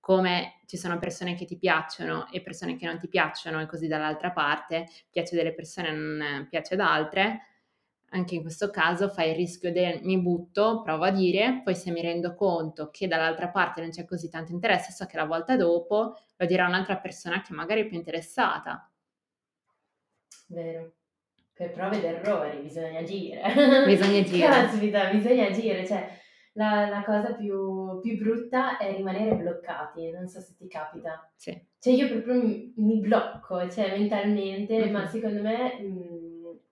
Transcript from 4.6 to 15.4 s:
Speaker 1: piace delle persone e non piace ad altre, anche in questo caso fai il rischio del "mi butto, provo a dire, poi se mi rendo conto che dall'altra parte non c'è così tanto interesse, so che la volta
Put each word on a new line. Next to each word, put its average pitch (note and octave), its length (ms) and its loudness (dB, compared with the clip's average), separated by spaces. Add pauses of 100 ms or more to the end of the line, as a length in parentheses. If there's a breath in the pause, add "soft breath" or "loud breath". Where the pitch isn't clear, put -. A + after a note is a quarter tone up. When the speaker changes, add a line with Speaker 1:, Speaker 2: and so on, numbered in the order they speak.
Speaker 1:
piace F3 280 -4
delle E3 160 0
persone E3 340 -8
e D#3 60 -2
non D3+ 560 -6
piace D#3+ 240 -4
ad F#3+ 80 0
altre, F#3 600 0 (680 soft breath)
anche F3+ 260 -4
in E3 60 -4
questo E3 280 -6
caso F3 380 2
fai E3+ 220 0
il D#3+ 80 -2
rischio F3 340 -4
del F3 320 0
"mi F#3 160 2
butto, G3 600 0
provo D#3+ 240 -2
a G3 60 4
dire, G3 520 2
poi F#3 120 0
se F3 140 -8
mi E3+ 120 -4
rendo E3+ 340 -2
conto D#3+ 540 -2
che - 180 -6
dall'altra E3 400 0
parte F3 320 0
non E3 120 -6
c'è E3+ 120 -12
così E3 240 -8
tanto E3 240 -10
interesse, F3+ 400 0
so - 140 -10
che - 100 -16
la D#3+ 80 -2
volta E3 320 0